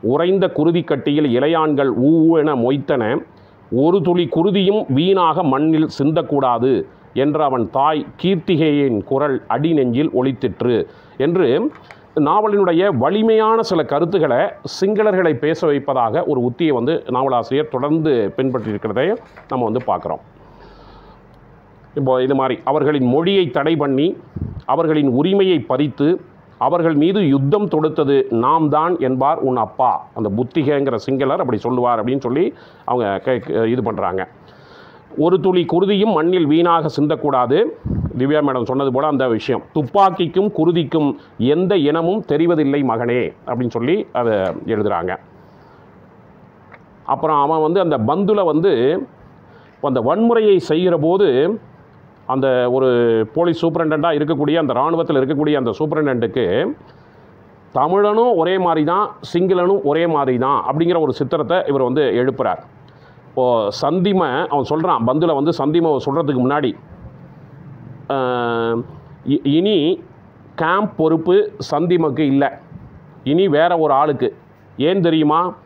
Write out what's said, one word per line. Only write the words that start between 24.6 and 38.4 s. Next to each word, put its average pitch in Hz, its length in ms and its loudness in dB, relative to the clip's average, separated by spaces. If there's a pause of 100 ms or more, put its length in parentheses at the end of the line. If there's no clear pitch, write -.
அவர்களின் 151 420 2
உரிமையை 180 520 2
பறித்து, 143 640 -2 (360)
அவர்கள் 165 360 0
மீது 175 340 2
யுத்தம் 139 400 2
தொடுத்தது 151 640 0
நாம் 143 380 2
தான் 156 300 0
என்பார் 131 380 0
உன் 127 200 -2
அப்பா. 113 560 -2
அந்த 107 160 -4
புத்திகங்கிற 135 640 -2
சிங்களர் 135 440 -2
அப்படி 123 180 -2
சொல்லுவார் 120 460 0
அப்படின்னு 131 160 -2
சொல்லி 143 340 -2 (320)
அவங்க 104 400 -2
கே-, 117 400 -2
இது 117 180 -2
பண்றாங்க. 95 440 -4 (880)
"ஒரு 175 220 2
துளி 180 260 2
குருதியும் 196 460 2
மண்ணில் 170 340 2
வீணாக 165 420 2
சிந்தக்கூடாது." 147 760 0 (540)
திவ்யா 143 240 0